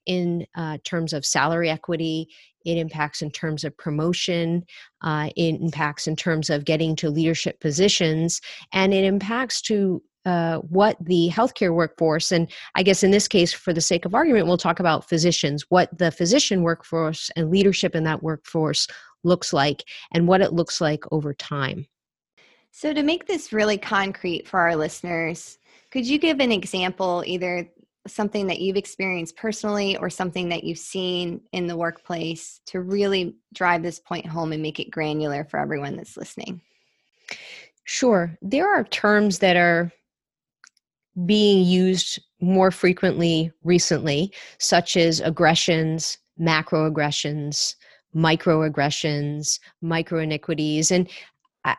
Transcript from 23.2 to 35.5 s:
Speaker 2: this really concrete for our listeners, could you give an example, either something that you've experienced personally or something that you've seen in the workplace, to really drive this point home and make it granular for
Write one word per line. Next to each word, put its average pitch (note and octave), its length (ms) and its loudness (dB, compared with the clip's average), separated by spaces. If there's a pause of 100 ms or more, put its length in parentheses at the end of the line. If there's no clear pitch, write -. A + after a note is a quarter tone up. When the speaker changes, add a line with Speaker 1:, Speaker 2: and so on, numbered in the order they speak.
Speaker 2:
this F4+ 260 -6
really G#3+ 240 2
concrete G3 720 -4
for F#3 120 0
our E3+ 140 4
listeners, E3 840 -6 (320)
could B3+ 160 -4
you D4 120 0
give D4+ 220 2
an B3 120 2
example, F#3 720 -2
either F3 420 -4 (380)
something G#3 400 -4
that F3 140 -4
you've F#3+ 160 -2
experienced F#3 600 -6
personally G#3 600 -2
or - 140 -6
something F3+ 380 -4
that E3+ 160 -4
you've E3 140 -6
seen F3+ 640 -6 (120)
in F3+ 140 -4
the E3+ 100 -4
workplace, E3 920 -6
to F#3 140 -6
really G3 560 -2 (160)
drive F3 300 0
this E3+ 160 -6
point - 280 -10
home D#3+ 260 -4
and D#3 100 -4
make D#3 160 -6
it - 120 -10
granular D3+ 540 -4
for - 140 -6